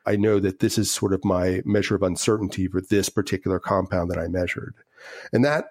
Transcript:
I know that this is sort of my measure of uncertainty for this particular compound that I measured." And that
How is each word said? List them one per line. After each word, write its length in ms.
I 80
know 240
that 200
this 200
is 100
sort 240
of 100
my 420
measure 300
of 60
uncertainty 640
for 140
this 280
particular 500
compound 500
that 100
I 80
measured." 480
And 140
that 260